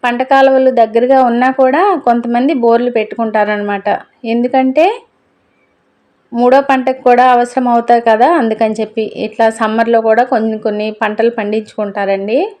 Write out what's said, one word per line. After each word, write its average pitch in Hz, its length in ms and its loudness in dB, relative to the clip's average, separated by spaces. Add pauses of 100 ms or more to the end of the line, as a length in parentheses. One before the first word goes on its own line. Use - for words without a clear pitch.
పంట 240 200 -2
కాలువలు 262 480 4
దగ్గరగా 233 520 2
ఉన్నా 247 280 2
కూడా 285 540 0
కొంతమంది 240 480 0
బోర్లు 240 380 0
పెట్టుకుంటారనమాట. 208 920 -4 (420)
ఎందుకంటే 262 760 0 (1300)
మూడో 247 280 2
పంటకు 262 400 -2
కూడా 247 300 4
అవసరం 240 360 0
అవుతాయి 233 340 2
కదా, 233 320 2
అందుకని 220 400 -2
చెప్పి. 220 420 -6
ఇట్లా 220 340 -2
సమ్మర్లో 226 520 0
కూడా 220 220 2
కొన్ని 220 340 -2
కొన్ని 214 340 -4
పంటలు 214 380 -2
పండించుకుంటారండి. 208 1300 -4